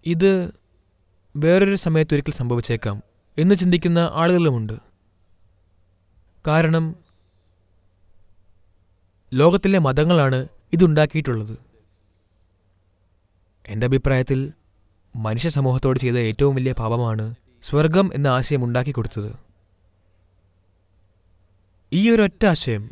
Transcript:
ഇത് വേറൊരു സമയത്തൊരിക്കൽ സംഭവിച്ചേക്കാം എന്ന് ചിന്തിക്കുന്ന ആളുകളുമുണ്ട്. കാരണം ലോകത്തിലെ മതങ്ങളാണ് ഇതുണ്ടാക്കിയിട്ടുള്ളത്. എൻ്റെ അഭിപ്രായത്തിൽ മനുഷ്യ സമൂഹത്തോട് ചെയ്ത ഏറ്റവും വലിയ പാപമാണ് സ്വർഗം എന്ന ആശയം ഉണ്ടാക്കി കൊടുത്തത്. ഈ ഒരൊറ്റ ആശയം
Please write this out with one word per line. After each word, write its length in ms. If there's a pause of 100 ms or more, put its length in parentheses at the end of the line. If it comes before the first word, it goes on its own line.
ഇത് 260 (1000)
വേറൊരു 420
സമയത്തൊരിക്കൽ 580
സംഭവിച്ചേക്കാം 640 (420)
എന്ന് 160
ചിന്തിക്കുന്ന 460 (140)
ആളുകളുമുണ്ട്. 600 (1700)
കാരണം 400 (2500)
ലോകത്തിലെ 460
മതങ്ങളാണ് 640 (320)
ഇതുണ്ടാക്കിയിട്ടുള്ളത്. 800 (2000)
എൻ്റെ 220
അഭിപ്രായത്തിൽ 540 (760)
മനുഷ്യ 360
സമൂഹത്തോട് 500
ചെയ്ത 220
ഏറ്റവും 320
വലിയ 180
പാപമാണ് 540 (360)
സ്വർഗം 520
എന്ന 160
ആശയം 340
ഉണ്ടാക്കി 280
കൊടുത്തത്. 400 (2500)
ഈ 180
ഒരൊറ്റ 360
ആശയം 440